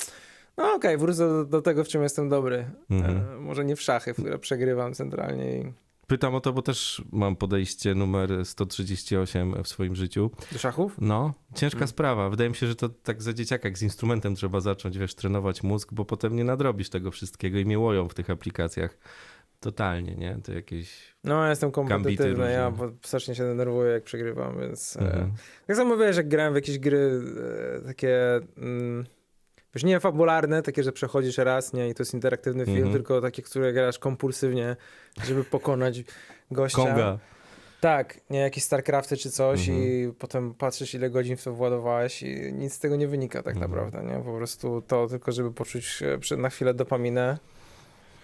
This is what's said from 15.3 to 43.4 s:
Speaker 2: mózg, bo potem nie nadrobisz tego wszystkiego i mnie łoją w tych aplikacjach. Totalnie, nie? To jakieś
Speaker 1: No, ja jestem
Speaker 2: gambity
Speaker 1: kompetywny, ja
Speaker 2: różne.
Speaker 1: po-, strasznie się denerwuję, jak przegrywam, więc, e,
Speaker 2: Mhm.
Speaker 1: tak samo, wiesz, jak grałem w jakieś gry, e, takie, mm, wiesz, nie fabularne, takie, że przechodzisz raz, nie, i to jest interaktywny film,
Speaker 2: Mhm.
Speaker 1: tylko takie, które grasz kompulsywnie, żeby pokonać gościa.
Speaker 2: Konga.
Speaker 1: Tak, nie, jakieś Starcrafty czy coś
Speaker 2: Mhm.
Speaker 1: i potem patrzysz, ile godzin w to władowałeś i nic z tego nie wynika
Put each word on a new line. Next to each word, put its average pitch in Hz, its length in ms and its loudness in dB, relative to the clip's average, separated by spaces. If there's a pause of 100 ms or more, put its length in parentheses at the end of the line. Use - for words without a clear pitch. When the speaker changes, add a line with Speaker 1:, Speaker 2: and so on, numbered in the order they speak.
Speaker 2:
mózg, 104 300 0
bo 110 120 -2
potem 113 320 -2
nie 120 80 2
nadrobisz 127 460 0
tego 92 200 -4
wszystkiego 95 480 -4
i 98 60 2
mnie 107 140 2
łoją 104 300 2
w 85 60 -10
tych 90 160 -6
aplikacjach. 85 680 -4 (600)
Totalnie, 90 540 -4
nie? 92 300 -6
To - 80 -10
jakieś - 640 -12 (100)
Speaker 1:
No, 156 200 2
ja 156 60 4
jestem 147 200 0
Speaker 2:
gambity 135 240 0
Speaker 1:
kompetywny, 104 580 2
ja 127 160 2
Speaker 2:
różne. 120 200 -4
Speaker 1:
po-, 113 60 -12 (140)
strasznie 127 260 -4
się 123 100 -2
denerwuję, 123 460 2
jak 117 140 2
przegrywam, 127 560 -6
więc, 127 360 -8
e, - 40 -4
Speaker 2:
Mhm. 92 320 0 (340)
Speaker 1:
tak 202 100 0
samo, 240 200 4
wiesz, 208 200 6
jak 160 120 2
grałem 151 240 4
w 143 40 4
jakieś 143 220 0
gry, 139 420 4 (560)
e, 127 100 -10
takie, 127 300 2 (420)
mm, 123 460 -4 (720)
wiesz, 131 100 -6
nie 180 160 4
fabularne, 160 600 4
takie, 147 200 0
że 131 100 2
przechodzisz 131 460 0
raz, 127 340 2
nie, 123 160 0
i 117 60 -2
to - 80 -4
jest 120 120 -4
interaktywny 127 500 0
film, 101 120 2
Speaker 2:
Mhm. 131 180 4
Speaker 1:
tylko 135 260 2
takie, 123 220 -2
które 131 300 0
grasz 123 260 2
kompulsywnie, 127 800 0 (480)
żeby 131 200 0
pokonać 127 580 0 (480)
gościa. 135 340 0
Speaker 2:
Konga. 113 340 2 (600)
Speaker 1:
Tak, 151 400 2 (100)
nie, 139 80 0
jakieś 139 260 2
Starcrafty 139 520 2
czy 135 140 -6
coś 135 380 2
Speaker 2:
Mhm. 131 180 2
Speaker 1:
i 123 320 0
potem 123 360 -4
patrzysz, 131 400 -4
ile 127 160 0
godzin 123 260 0
w - 80 -12
to 127 80 -4
władowałeś 120 720 0
i 135 300 -6
nic 135 220 -4
z - 40 -14
tego 143 180 0
nie 143 120 2
wynika 135 340 -2